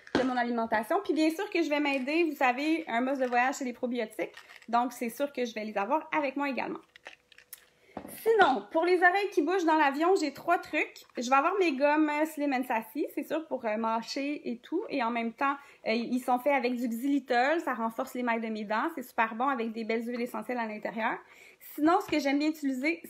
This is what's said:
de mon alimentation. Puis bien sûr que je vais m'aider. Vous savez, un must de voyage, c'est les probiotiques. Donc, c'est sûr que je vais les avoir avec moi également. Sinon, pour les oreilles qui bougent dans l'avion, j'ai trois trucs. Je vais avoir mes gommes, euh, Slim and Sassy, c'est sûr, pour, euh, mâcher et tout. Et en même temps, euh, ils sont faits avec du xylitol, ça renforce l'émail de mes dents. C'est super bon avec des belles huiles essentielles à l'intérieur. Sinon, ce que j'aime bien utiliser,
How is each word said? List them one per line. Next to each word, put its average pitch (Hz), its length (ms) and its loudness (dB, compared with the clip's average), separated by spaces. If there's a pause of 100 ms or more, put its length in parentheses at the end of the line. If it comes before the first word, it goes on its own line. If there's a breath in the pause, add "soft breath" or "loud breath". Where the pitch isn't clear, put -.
(160 loud breath)
de 254 80 4
mon 254 120 -2
alimentation. 233 680 0
Puis 339 100 -2
bien 311 160 4
sûr 381 220 -2
que 339 100 2
je 294 80 0
vais 294 100 2
m'aider. 285 440 0
Vous 302 120 0
savez, 285 520 2
un 233 140 0
must 262 200 -2
de 254 60 2
voyage, 247 280 2
c'est 277 100 -6
les 240 80 -4
probiotiques. 240 600 -6 (360 loud breath)
Donc, 240 220 2
c'est 233 180 -6
sûr 285 220 -4
que 247 140 -2
je 226 80 -8
vais 214 120 -8
les 214 120 -6
avoir 294 400 -2
avec 269 180 -2
moi 277 140 -2
également. - 300 -6 (1400 soft breath)
Sinon, 339 480 6
pour 320 140 2
les 359 140 4
oreilles 370 320 4
qui 349 100 2
bougent 339 240 0
dans 320 120 4
l'avion, 311 380 4
j'ai 302 180 0
trois 349 240 0
trucs. 349 440 -4 (160)
Je 240 120 -6
vais 277 60 6
avoir 311 240 4
mes 339 140 4
gommes, 294 360 4
euh, 294 160 0
Slim 285 280 -2
and 254 100 0
Sassy, 254 500 -4
c'est 294 100 -4
sûr, 320 240 -4
pour, 247 180 -6
euh, 214 120 -2
mâcher 226 720 -4
et 233 100 -6
tout. 349 300 -4
Et 269 140 -2
en 226 80 0
même 233 220 -4
temps, 277 220 -2 (320 loud breath)
euh, 220 60 2
ils 233 280 -2
sont 254 180 2
faits 285 140 2
avec 254 220 2
du 240 120 -2
xylitol, 262 720 2
ça 285 120 -2
renforce 226 400 -4
l'émail 240 260 -2
de 226 80 -4
mes 214 160 -6
dents. 220 320 -2
C'est 254 80 -8
super 226 320 -2
bon 247 120 -2
avec 226 240 -2
des 226 120 -8
belles 226 240 -2
huiles 240 140 -4
essentielles 240 380 -4
à 226 80 -4
l'intérieur. 220 500 -4 (580 loud breath)
Sinon, 330 260 4
ce 381 60 -12
que 302 120 2
j'aime 277 200 2
bien 302 100 2
utiliser, 285 600 -2